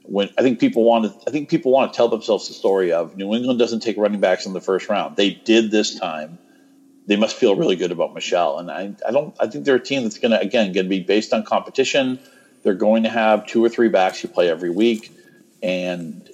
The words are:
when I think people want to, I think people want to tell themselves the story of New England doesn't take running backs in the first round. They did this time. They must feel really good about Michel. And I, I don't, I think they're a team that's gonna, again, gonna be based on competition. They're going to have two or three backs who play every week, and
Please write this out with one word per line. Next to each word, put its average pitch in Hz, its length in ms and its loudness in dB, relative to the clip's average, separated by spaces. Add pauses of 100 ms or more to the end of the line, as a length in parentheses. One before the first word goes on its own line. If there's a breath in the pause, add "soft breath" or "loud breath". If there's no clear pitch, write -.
when 98 340 -2
I - 40 2
think 123 160 2
people - 240 2
want 117 220 4
to, - 240 -8
I - 20 -4
think 147 200 -6
people 160 200 0
want 127 220 2
to - 40 -16
tell 117 120 4
themselves 110 400 -2
the - 60 -18
story 95 380 0
of 82 240 -4
New 98 180 -6
England 123 260 0
doesn't 113 200 0
take 107 160 -4
running 104 220 0
backs 95 280 2
in 95 80 -8
the 90 60 -8
first 92 280 -2
round. 85 280 -4
They 101 140 2
did 110 400 2
this 107 300 0
time. 80 380 -8 (680 soft breath)
They 104 100 2
must 107 200 0
feel 107 180 4
really 98 220 2
good 87 160 -2
about 82 220 -4
Michel. 80 440 -2
And 87 120 -10
I, 95 240 -10 (120)
I 110 60 -4
don't, 147 260 -2
I 110 80 -2
think 143 200 -8
they're 135 100 4
a 127 80 0
team 139 180 -4
that's 107 160 -6
gonna, 113 200 2
again, 98 340 0
gonna 92 160 -2
be 95 120 -2
based 98 320 0
on 110 120 0
competition. 127 720 -2 (460 soft breath)
They're 107 100 2
going 107 300 2
to 110 60 -2
have 110 360 2
two 113 160 0
or 117 60 6
three 117 220 2
backs 95 300 2
who - 80 -10
play 87 220 0
every 85 200 -2
week, 110 420 0 (500 soft breath)
and 90 720 -6